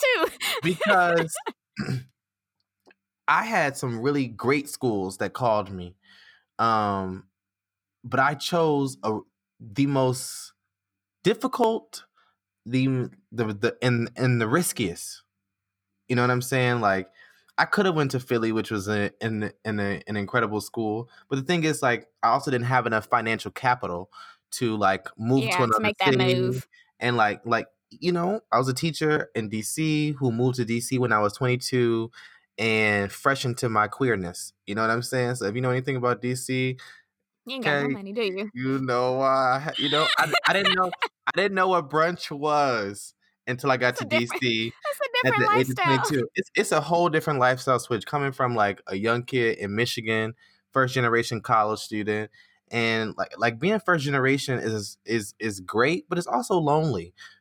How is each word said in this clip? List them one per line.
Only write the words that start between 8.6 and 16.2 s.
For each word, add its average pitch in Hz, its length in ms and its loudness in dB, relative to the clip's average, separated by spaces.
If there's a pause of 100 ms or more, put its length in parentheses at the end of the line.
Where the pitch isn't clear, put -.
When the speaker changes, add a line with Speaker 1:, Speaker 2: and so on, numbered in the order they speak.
Speaker 2:
a, 107 160 -2 (420)
the 117 260 0
most 131 680 -2 (720)
difficult, 226 800 0 (600)
the, 127 440 0 (220)
the, 113 140 -2
the, 107 360 -2
and, 120 340 2
and 123 240 2
the 110 80 2
riskiest. 120 760 -2 (840)
You 127 80 0
know 123 60 4